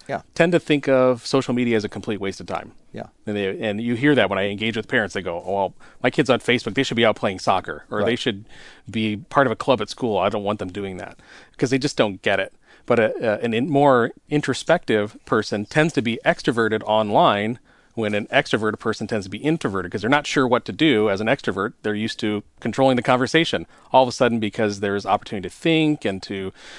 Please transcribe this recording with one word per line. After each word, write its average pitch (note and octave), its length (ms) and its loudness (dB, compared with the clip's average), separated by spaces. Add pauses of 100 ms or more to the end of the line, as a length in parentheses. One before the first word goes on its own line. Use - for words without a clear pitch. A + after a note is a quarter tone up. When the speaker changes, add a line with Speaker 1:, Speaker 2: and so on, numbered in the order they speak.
Speaker 1:
Yeah. B2+ 140 -6 (140)
Speaker 2:
tend E3+ 160 4
to E3+ 80 4
think D3 280 0
of B2+ 380 4
social C3+ 280 0
media A#2+ 220 0
as G#2 80 2
a C#3 60 -6
complete G#2 320 -6
waste G2 180 -6
of E2 80 -14
time. - 260 -8 (200)
Speaker 1:
Yeah. A2+ 140 -12 (180)
Speaker 2:
And G#2 100 -4
they, G2+ 240 -4
and G#2+ 220 -4
you A#2+ 140 -2
hear C#3+ 200 4
that G2+ 140 2
when F#2+ 100 -2
I G2+ 100 -2
engage G#2+ 280 -4
with G#2+ 100 -6
parents, G#2+ 280 -2
they G2 60 -2
go, E2+ 240 -8
"Oh, F#2+ 80 -4
well, F#2+ 200 -2 (280)
my B2+ 80 0
kid's C3 200 0
on B2+ 100 4
Facebook, A#2+ 360 -2
they C3+ 80 0
should B2+ 120 -4
be A#2 100 4
out G#2+ 120 4
playing G2 220 -4
soccer, F2+ 520 -2
or G#2+ 100 -4
they G#2+ 100 0
Speaker 1:
Right. B2 80 -2
Speaker 2:
should G#2+ 260 -4 (440)
be G#2+ 280 -2
part C3+ 300 0
of A2+ 40 0
a G#2+ 60 -2
club A#2+ 240 0
at G#2 80 -4
school. A2 280 -2
I F#2+ 120 2
don't G#2 140 -2
want G#2 160 -2
them F#2 120 -8
doing G2 260 -8
that," - 220 -16 (380)
'cause B2+ 140 0
they C3+ 60 2
just C#3 200 -2
don't G#2 240 0
get G2 180 2
it. F#2+ 140 -6 (320)
But - 140 4
a, F3+ 80 4 (120)
a, A2 240 0
an A#2 100 -2
in-, B2+ 160 0
more C#3 420 4 (180)
introspective C3 960 0
person G#2 400 -2
tends D3+ 280 0
to C#3 80 0
be A2+ 220 -2
extroverted A2+ 600 0
online G#2+ 760 2 (360)
when G#2+ 180 -2
an G#2 140 -2
extroverted A2 520 0
person G#2+ 280 -4
tends G#2 180 -4
to F#2+ 40 -12
be G#2+ 100 -10
introverted G2+ 520 -4
'cause G#2 100 -6
they're A2 80 -2
not D3 180 2
sure C3+ 200 2
what A#2 180 2
to - 60 -8
do A2 380 4
as G2 100 0
an A2 80 -2
extrovert. A2+ 540 -2
They're G#2 140 -2
used G#2+ 240 -4
to G#2+ 240 -2 (180)
controlling C3 340 2
the B2 60 0
conversation. B2+ 640 2 (260)
All C3 120 6
of B2 60 2
a - 40 -6
sudden, A#2+ 260 2
because G#2 400 -2
there's G2+ 260 -2
opportunity G2+ 440 -2
to - 60 -16
think D#3+ 500 0
and G2 180 -2
to F#2+ 300 -8 (260)